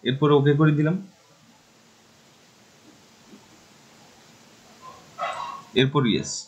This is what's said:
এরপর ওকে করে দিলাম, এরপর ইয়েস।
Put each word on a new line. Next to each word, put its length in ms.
এরপর 180
ওকে 220
করে 200
দিলাম, 160
এরপর 200
ইয়েস। 200